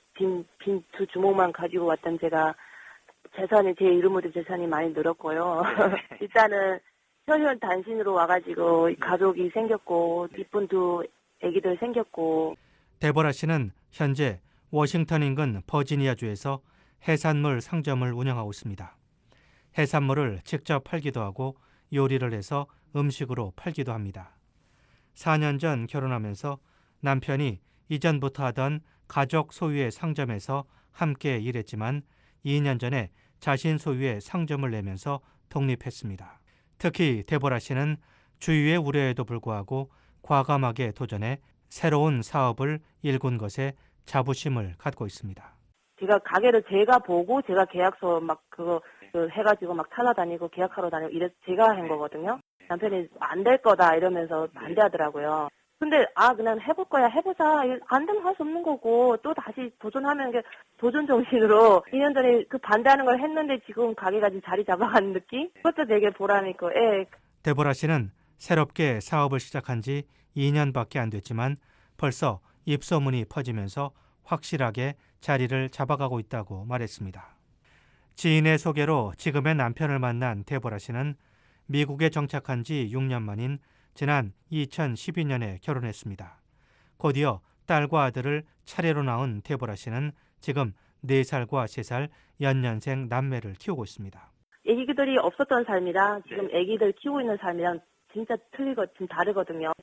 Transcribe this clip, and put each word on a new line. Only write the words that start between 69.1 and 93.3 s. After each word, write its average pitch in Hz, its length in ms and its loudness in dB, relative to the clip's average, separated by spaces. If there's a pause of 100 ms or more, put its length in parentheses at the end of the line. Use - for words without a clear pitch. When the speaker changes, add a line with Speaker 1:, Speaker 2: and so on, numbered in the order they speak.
Speaker 4:
시작한 123 420 -6
지 139 220 -6 (300)
이 139 200 2
년밖에 139 440 0
안 117 120 -2
됐지만 117 480 -4 (400)
벌써 135 420 -2 (240)
입소문이 139 600 0
퍼지면서 123 680 -6 (320)
확실하게 135 720 -4 (240)
자리를 131 520 0
잡아가고 131 500 -4
있다고 101 420 -10
말했습니다. 107 720 -10 (800)
지인의 156 420 4
소개로 147 600 0
지금의 147 380 0
남편을 139 440 0
만난 120 460 -2
데보라 117 320 -6
씨는 131 380 -6 (500)
미국에 143 440 0
정착한 139 540 -4
지 135 300 -4
육 131 100 -2
년 123 200 -2
만인 117 340 -6 (360)
지난 139 380 -2 (180)
이천십이 156 760 -4
년에 117 380 -4
결혼했습니다. 110 760 -8 (580)
곧이어 139 440 0 (240)
딸과 147 380 2
아들을 135 400 -2 (200)
차례로 156 400 0
낳은 120 380 -2
데보라 117 340 -6
씨는 135 380 -6 (260)
지금 131 340 -4 (280)
네 135 220 2
살과 127 440 -4
세 117 160 -10
살 131 240 -4 (320)
연년생 131 720 0
남매를 120 460 -4